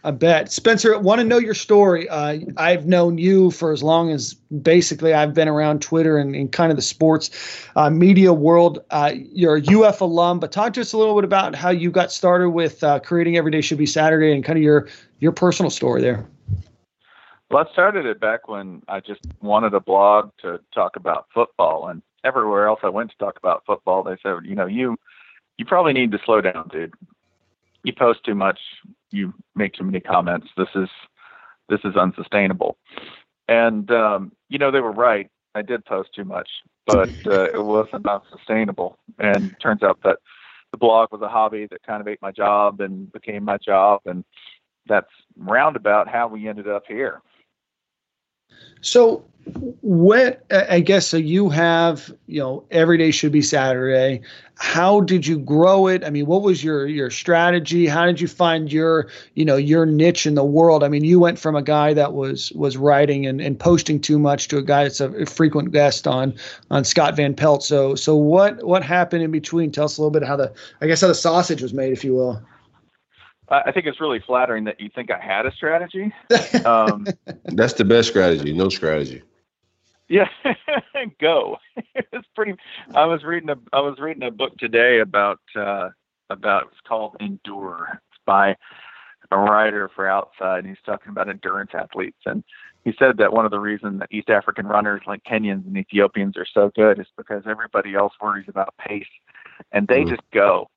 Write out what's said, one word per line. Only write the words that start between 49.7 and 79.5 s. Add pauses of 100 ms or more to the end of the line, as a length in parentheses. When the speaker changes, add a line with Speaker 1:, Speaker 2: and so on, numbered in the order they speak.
Speaker 1:
what,
I
guess,
so
you
have, (160)
you
know,
Every
Day
Should
Be
Saturday. (340)
How
did
you
grow
it?
I
mean,
what
was
your,
your
strategy?
How
did
you
find
your, (260)
you
know,
your
niche
in
the
world?
I
mean,
you
went
from
a
guy
that
was,
was
writing
and,
and
posting
too
much
to
a
guy
that's
a,
a
frequent
guest
on, (360)
on
Scott
Van
Pelt.
So,
so
what,
what
happened
in
between?
Tell
us
a
little
bit
how
the, (280)
I
guess,
how
the
sausage
was
made,
if
you
will. (1040)
Speaker 2:
I,
I
think
it's
really
flattering
that
you
think
I
had
a
strategy.
Speaker 1:
<laughs> (420)
Speaker 2:
Um, (380)
Speaker 3:
That's
the
best
strategy.
No
strategy. (840)